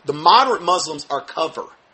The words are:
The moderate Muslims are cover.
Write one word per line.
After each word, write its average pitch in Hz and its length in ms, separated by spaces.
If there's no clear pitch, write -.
The 143 80
moderate 185 500
Muslims 160 480
are 139 100
cover. 156 460